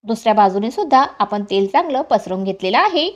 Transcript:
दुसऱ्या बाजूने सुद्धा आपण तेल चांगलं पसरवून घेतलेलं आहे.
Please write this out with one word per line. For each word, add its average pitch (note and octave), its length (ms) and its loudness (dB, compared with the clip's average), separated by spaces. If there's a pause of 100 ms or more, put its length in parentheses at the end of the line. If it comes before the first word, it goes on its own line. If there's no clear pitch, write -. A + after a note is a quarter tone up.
दुसऱ्या A3 280 0
बाजूने G3+ 380 2
सुद्धा C#4 340 2 (140)
आपण G#3 240 -2
तेल G3 240 0
चांगलं C#4 340 0
पसरवून F#3+ 420 -2
घेतलेलं F#3+ 340 -2
आहे. F4 380 0